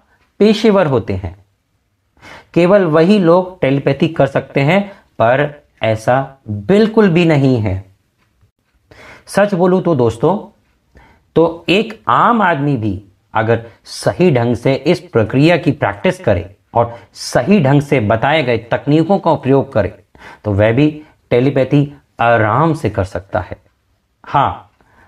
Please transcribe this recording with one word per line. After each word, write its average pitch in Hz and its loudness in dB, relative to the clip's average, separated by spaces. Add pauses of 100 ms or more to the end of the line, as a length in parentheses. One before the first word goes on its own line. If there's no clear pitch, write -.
(400)
पेशेवर 208 2
होते 120 -2
हैं, 92 -8 (1160)
केवल 180 4
वही 165 4
लोग 180 2
टेलीपैथी 139 0
कर 139 0
सकते - -4
हैं, 170 2 (380)
पर 135 0 (200)
ऐसा 123 -2
बिल्कुल 202 2
भी 170 2
नहीं 139 2
है। 95 -4 (1400)
सच 202 0
बोलूं 180 2
तो 170 0
दोस्तों, 127 0 (960)
तो 165 0
एक 220 -2
आम 185 2
आदमी 147 0
भी 104 -6 (320)
अगर 113 -2 (200)
सही - -2
ढंग 120 0
से 135 -2
इस 165 -2
प्रक्रिया 139 0
की - -2
प्रैक्टिस 110 -4
करे 95 -2 (240)
और 117 -2 (180)
सही 165 0
ढंग 143 2
से 147 -2
बताए 135 0
गए 120 -2 (140)
तकनीकों 156 0
का 170 -2
उपयोग 135 0
करे, 98 -2 (500)
तो 104 -2
वह 107 2
भी 143 2 (420)
टेलीपैथी 139 0 (300)
आराम 117 2
से 131 -6
कर 95 -4
सकता 95 -8
है। - -12 (680)
हाँ, - -4 (360)